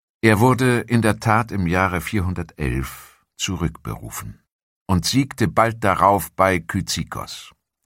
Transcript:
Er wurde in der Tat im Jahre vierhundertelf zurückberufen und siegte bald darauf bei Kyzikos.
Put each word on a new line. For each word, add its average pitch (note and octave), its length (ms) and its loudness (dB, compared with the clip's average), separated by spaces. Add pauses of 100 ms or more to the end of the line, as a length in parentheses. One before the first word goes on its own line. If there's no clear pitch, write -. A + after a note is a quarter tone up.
(220)
Er A2 180 4
wurde B2 400 4
in A#2 220 0
der G#2+ 180 0
Tat A2+ 320 0
im F#2+ 140 0
Jahre F2+ 340 0
vierhundertelf E2 1200 -4 (120)
zurückberufen C#2+ 1040 -8 (460)
und F2+ 180 0
siegte B2+ 420 0
bald A2+ 380 0
darauf F#2 480 2
bei F#2 260 2
Kyzikos. - 920 -8 (340)